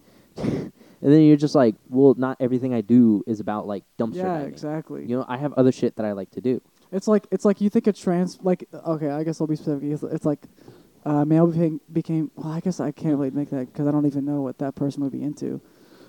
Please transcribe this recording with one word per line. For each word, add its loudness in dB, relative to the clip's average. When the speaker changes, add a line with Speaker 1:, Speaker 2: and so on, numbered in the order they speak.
Speaker 1:
then, -4
<laughs> -20
and 4
then 8
you're 8
just -2
like, 4
"Well, 6
not -4
everything -2
I 0
do 6
is -4
about, -6
like, -8
dumpster -4
Speaker 2:
Yeah, -4
Speaker 1:
diving." -8
Speaker 2:
exactly. -10
Speaker 1:
You -4
know, -6
I -8
have -4
other 4
shit -4
that -4
I -2
like -8
to -12
do. -2
Speaker 2:
It's -6
like, 2
it's -4
like 2
you 2
think 0
a 2
trans, -2
like, 0
okay, -4
I -4
guess -4
I'll 0
be -2
specific. -4
It's, -6
it's -8
like, -2
uh, 2
male 4
became, 0
became, -4
well, -10
I -4
guess -4
I -4
can't -2
really -2
make -4
that -6
'cause -2
I 2
don't 2
even 0
know -2
what -6
that -4
person -4
would -2
be -8
into. -6